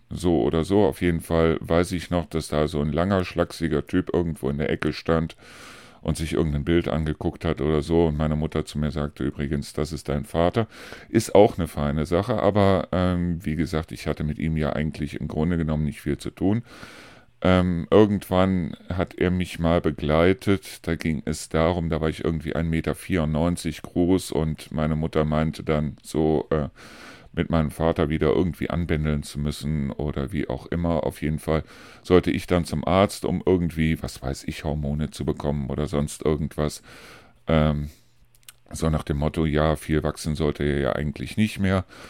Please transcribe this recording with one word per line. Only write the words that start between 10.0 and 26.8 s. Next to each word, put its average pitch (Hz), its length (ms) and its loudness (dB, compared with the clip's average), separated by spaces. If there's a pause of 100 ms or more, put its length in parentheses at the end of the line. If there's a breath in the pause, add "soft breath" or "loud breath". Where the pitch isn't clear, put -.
dein 71 160 -2
Vater.“ 87 400 2 (420 loud breath)
Ist - 260 0
auch 104 220 8
eine 87 100 0
feine 73 380 -2
Sache, 101 380 0
aber, 98 500 4
ähm, 87 500 0
wie 76 140 -2
gesagt, 78 340 -2
ich - 160 -10
hatte 80 160 -2
mit 73 160 -4
ihm 80 200 -2
ja 78 160 0
eigentlich 73 440 -4
im 76 100 -6
Grunde 82 280 0
genommen 78 280 0
nicht 71 180 -6
viel 71 160 -4
zu - 100 -10
tun. 104 340 0 (800 loud breath)
Ähm, 90 500 2
irgendwann 95 840 4 (140)
hat 90 240 -4
er 90 160 2
mich 90 280 -2
mal 82 220 4
begleitet, 85 1080 0
da 82 80 -2
ging 80 300 -2
es - 240 -6
darum, 82 400 0
da 78 140 -2
war 80 80 0
ich - 120 -8
irgendwie 78 320 -2
ein 82 140 0
Meter 80 260 0
vierundneunzig 82 840 -2
groß 90 520 0
und 78 400 -4
meine 78 240 0
Mutter 78 280 0
meinte 76 380 0
dann 76 400 -2
so, 78 480 0
äh, 73 180 0 (680 loud breath)